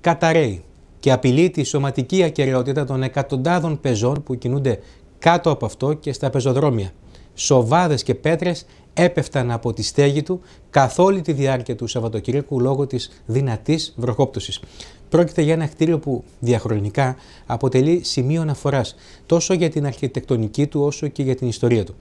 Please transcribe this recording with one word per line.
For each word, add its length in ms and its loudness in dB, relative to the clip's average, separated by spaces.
καταραίει 640 0
και 120 2
απειλεί 380 4
τη 140 -2
σωματική 580 0
ακεραιότητα 640 0
των 180 -4
εκατοντάδων 800 -2
πεζών 420 0
που 120 -6
κινούνται 440 -2
κάτω 320 4
από 160 -2
αυτό 260 -2
και 200 -6
στα 180 -4
πεζοδρόμια. 600 0
Σοβάδες 680 2
και 120 0
πέτρες 520 -2
έπεφταν 560 0
από 220 -4
τη 100 -6
στέγη 400 2
του 180 -6
καθ' 280 2
όλη 220 4
τη 120 -4
διάρκεια 440 -2
του 100 -8
Σαββατοκύριακου 760 -4
λόγω 260 0
της 400 -8
δυνατής 680 -2
βροχόπτωσης. 640 -2
Πρόκειται 340 2
για 100 2
ένα 140 0
κτίριο 320 0
που 260 -4
διαχρονικά 760 0
αποτελεί 580 2
σημείο 360 0
αναφοράς 540 -2
τόσο 280 2
για 160 2
την 160 -2
αρχιτεκτονική 800 -2
του 160 -2
όσο 260 -2
και 140 -6
για 120 0
την 140 -4
ιστορία 360 2
του. 160 -14